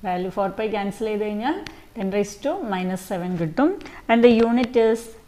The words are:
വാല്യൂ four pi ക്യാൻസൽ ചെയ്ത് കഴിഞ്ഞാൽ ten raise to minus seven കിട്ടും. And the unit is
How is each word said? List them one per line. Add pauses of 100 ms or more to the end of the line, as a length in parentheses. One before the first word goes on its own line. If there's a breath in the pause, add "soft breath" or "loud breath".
വാല്യൂ
four
pi (100)
ക്യാൻസൽ
ചെയ്ത്
കഴിഞ്ഞാൽ (420 loud breath)
ten
raise (120)
to (220)
minus
seven (100)
കിട്ടും. (400 loud breath)
And
the (140)
unit (140)
is (260)